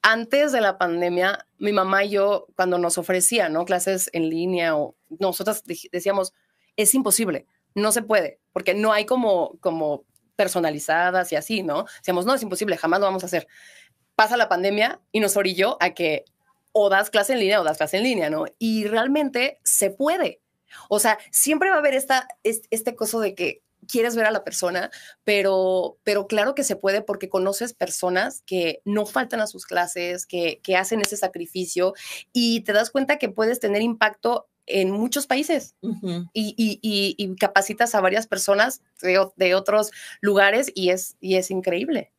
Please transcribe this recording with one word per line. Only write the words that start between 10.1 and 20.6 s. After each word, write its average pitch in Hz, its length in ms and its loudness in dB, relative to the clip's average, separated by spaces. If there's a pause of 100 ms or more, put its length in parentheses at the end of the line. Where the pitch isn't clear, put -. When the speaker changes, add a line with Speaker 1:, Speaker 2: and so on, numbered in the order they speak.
Speaker 1:
personalizadas 175 960 0
y 156 40 0
así, 196 260 -2
¿no? 160 220 -2 (140)
Decíamos, 180 280 -2
"No, 254 80 4
es 254 80 -2
imposible, 190 340 -2
jamás 170 240 0
lo 202 60 2
vamos 190 160 -2
a 180 40 -10
hacer". 180 200 -4 (680)
Pasa 220 200 4
la 226 120 2
pandemia 196 520 0 (120)
y 214 80 0
nos 202 160 2
orilló 190 440 0
a 180 140 2
que 156 300 -2 (480)
o 208 180 4
das 196 200 2
clase 208 240 2
en 160 60 0
línea 196 200 2
o 170 40 0
das 151 140 0
clase 156 200 -2
en 208 60 0
línea, 196 260 0
¿no? 156 140 -2 (140)
Y 220 280 0
realmente 262 800 0
se - 260 2
puede. 294 500 -2 (480)